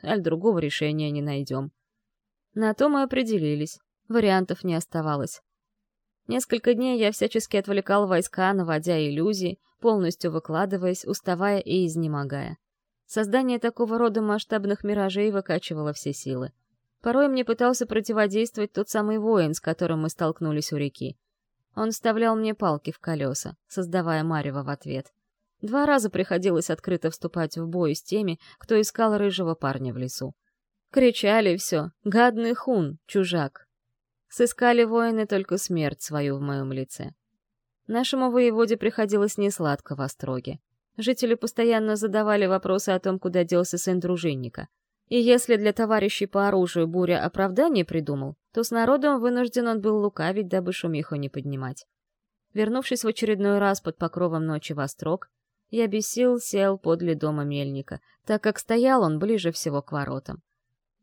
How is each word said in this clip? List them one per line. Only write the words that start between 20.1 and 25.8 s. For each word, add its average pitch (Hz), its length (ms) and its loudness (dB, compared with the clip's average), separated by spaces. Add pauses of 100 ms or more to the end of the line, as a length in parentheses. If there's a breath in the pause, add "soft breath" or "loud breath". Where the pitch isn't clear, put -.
столкнулись 156 600 -2
у 156 40 -2
реки. 143 420 -6 (560)
Он 220 160 -2
вставлял 226 460 0
мне 220 180 0
палки 165 380 -2
в - 80 -20
колеса, 147 560 -4 (100)
создавая 170 560 -2
марево 143 400 -2
в 135 60 -8
ответ. 143 440 -8 (480)
Два 262 260 0